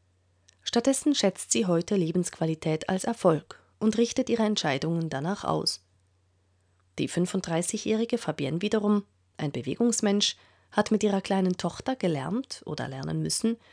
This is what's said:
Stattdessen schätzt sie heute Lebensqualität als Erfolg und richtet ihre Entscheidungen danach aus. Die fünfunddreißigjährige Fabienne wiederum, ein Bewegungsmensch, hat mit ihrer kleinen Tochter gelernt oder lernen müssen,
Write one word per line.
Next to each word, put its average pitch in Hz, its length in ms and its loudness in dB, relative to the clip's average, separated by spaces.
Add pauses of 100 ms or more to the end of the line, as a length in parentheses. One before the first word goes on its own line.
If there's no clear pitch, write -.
(600)
Stattdessen 269 540 2
schätzt - 360 0
sie 220 140 2
heute 175 300 2
Lebensqualität 160 960 0
als 190 160 -2
Erfolg 175 540 0 (200)
und 214 180 2
richtet 240 320 2
ihre 220 140 2
Entscheidungen 165 680 0
danach 156 340 -4
aus. - 400 -2 (1160)
Die 135 80 0
fünfunddreißigjährige 196 1080 -2
Fabienne 151 440 -4
wiederum, 208 420 2 (340)
ein 151 140 -2
Bewegungsmensch, 208 840 0 (340)
hat - 200 2
mit 208 120 4
ihrer 196 180 2
kleinen 185 360 2
Tochter - 380 -4
gelernt 175 680 -4
oder 147 220 -6
lernen 151 340 -4
müssen, 220 360 0 (160)